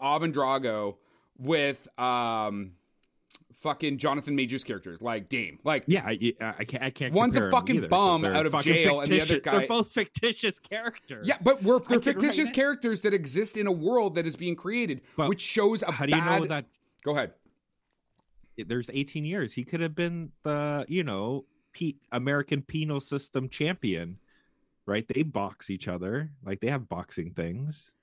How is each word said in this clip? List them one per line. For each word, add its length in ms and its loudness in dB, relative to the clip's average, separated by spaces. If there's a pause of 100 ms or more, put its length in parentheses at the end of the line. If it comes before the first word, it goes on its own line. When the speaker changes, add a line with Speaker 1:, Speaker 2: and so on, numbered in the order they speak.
Speaker 1:
Ivan 320 0
Drago 640 0 (400)
with, 500 0 (140)
um, 720 -2 (840)
fucking 420 -2
Jonathan 380 -2
Majors 280 -2
characters, 380 -10
like 260 -4
Dame. 340 -6
Like, 240 0
Speaker 2:
Yeah, 200 4
I, 340 0
I, 200 -6
I 40 -4
can't, 200 -8
I 60 -2
can't 220 -6
Speaker 1:
one's 240 4
a 40 4
Speaker 2:
compare 80 2
'em 120 6
Speaker 1:
fucking 160 0
Speaker 2:
either, 120 0
'cause 20 2
Speaker 1:
bum 320 6
Speaker 2:
they're 120 2
Speaker 1:
out 120 4
of 60 0
Speaker 2:
fucking 200 2
Speaker 1:
jail, 280 4
and 100 0
the 60 6
other 100 4
Speaker 2:
fictitious, 180 2
Speaker 1:
guy 140 4
Speaker 2:
they're 100 0
both 240 2
fictitious 680 -2
characters. 640 -8
Speaker 1:
Yeah, 180 4
but 180 6
we're, 180 6
they're 180 4
Speaker 2:
I 20 4
can 140 2
Speaker 1:
fictitious 240 2
Speaker 2:
write 100 2
it. 60 -6
Speaker 1:
characters 480 2
that 100 2
exist 460 -2
in 80 0
a 60 2
world 420 2
that 120 0
is 80 -6
being 220 -4
created, 460 -2 (120)
Speaker 2:
But 140 2
Speaker 1:
which 140 0
shows 400 2
a 100 -2
Speaker 2:
how 140 -2
do 100 4
you 60 4
Speaker 1:
bad 180 2
Speaker 2:
know 80 -2
that 160 -4 (400)
Speaker 1:
Go 80 0
ahead. 200 0 (1200)
Speaker 2:
There's 360 -6
eighteen 320 -4
years. 280 -4
He 120 -6
could 160 -6
have 140 -2
been 380 -4 (100)
the, 460 -2
you 160 0
know, 400 -2 (280)
Pe-, 220 -4 (160)
American 520 0
penal 380 -4
system 480 -4
champion, 680 -4 (640)
right? 220 -2
They 160 0
box 480 -4
each 160 -6
other. 460 -6 (120)
Like, 160 -6
they 80 -2
have 200 -4
boxing 460 -8
things. 580 -8 (100)